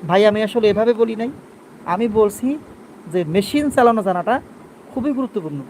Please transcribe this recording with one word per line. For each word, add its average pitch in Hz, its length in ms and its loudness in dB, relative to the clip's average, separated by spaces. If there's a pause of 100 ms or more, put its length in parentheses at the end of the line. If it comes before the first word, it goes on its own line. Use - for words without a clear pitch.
ভাই, 190 180 4
আমি 214 180 2
আসলে 214 260 0
এভাবে 220 240 2
বলি 226 220 0
নাই, 233 160 -6 (540)
আমি 202 220 -2
বলছি 220 500 0 (540)
যে 180 120 0
মেশিন 202 460 0
চালানো 233 340 4
জানাটা 190 380 -2 (520)
খুবই 269 180 -4
গুরুত্বপূর্ণ। 170 580 -6